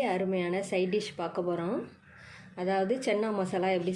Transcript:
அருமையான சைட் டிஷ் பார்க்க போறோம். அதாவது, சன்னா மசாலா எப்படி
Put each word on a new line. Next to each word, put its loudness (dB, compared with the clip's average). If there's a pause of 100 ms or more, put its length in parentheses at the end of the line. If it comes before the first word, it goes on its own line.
(120)
அருமையான 2
சைட் 2
டிஷ் 0 (120)
பார்க்க -2
போறோம். 0 (800)
அதாவது, 2 (120)
சன்னா 2
மசாலா 2
எப்படி 0